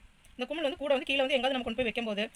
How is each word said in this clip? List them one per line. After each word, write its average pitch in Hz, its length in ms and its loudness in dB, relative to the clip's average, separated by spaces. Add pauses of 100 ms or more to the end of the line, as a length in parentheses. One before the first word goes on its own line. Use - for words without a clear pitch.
(320)
இந்த 247 140 -6
குமிழ் 311 220 -2
வந்து 277 140 -4
கூட 285 120 2
வந்து 269 140 2
கீழே 277 160 2
வந்து 277 140 2
எங்காவது 262 180 2
நம்ம 240 120 -2
கொண்டு 226 100 -4
போய் 254 120 0
வைக்கும்போது 214 460 -2